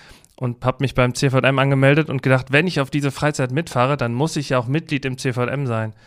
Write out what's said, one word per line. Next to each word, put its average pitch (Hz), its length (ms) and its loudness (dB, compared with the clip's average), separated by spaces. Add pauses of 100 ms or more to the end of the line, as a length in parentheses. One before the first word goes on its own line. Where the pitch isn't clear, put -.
(380)
und 120 260 -6
hab 127 160 -2
mich 135 160 -2
beim 123 200 2
C 139 140 0
V 127 100 2
J 127 80 4
M 135 120 2
angemeldet 139 500 4
und 143 140 -4
gedacht, 131 300 2
wenn 151 120 4
ich 170 140 -2
auf 135 100 -2
diese 139 220 -2
Freizeit 143 400 -2
mitfahre, 135 460 0
dann 117 160 -2
muss 143 240 -2
ich 143 100 -4
ja 131 120 2
auch 117 80 -2
Mitglied 147 360 -2
im 131 140 -6
C 131 160 -2
V 123 80 -2
J 120 100 0
M 135 160 -4
sein. 110 260 -4 (140)